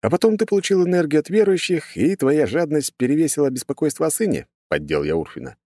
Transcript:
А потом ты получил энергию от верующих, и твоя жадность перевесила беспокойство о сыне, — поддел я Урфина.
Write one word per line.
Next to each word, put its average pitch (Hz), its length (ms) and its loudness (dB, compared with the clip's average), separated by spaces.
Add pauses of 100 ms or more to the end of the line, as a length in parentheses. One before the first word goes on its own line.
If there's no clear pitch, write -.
А 113 80 0
потом 214 280 2
ты 220 80 0
получил 196 400 2
энергию 175 340 2
от 151 100 -4
верующих, 185 680 0
и 143 180 2
твоя 143 300 2
жадность 151 500 -2
перевесила 147 540 0
беспокойство 139 560 -4
о 160 60 0
сыне, — 160 360 -2 (220)
поддел 76 340 -2
я 76 120 -2
Урфина. 73 400 -8 (100)